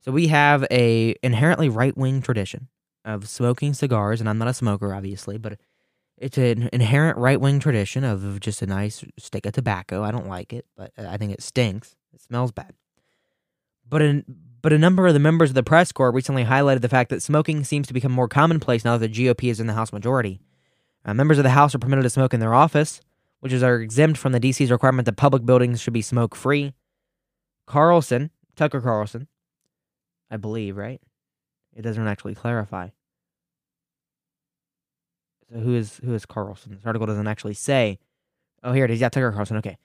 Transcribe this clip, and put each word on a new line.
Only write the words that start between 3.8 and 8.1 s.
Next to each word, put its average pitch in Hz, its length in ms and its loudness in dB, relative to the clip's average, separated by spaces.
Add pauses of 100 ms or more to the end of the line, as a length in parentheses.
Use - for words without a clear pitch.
and 110 80 -2
I'm 107 80 -2
not 113 120 -2
a 123 40 -2
smoker, 101 400 -2
obviously, 98 460 -10
but 107 200 -12 (600)
it's 135 180 -8
an 120 380 0
inherent 131 420 2
right-wing 135 420 2
tradition 127 460 0
of 98 360 -4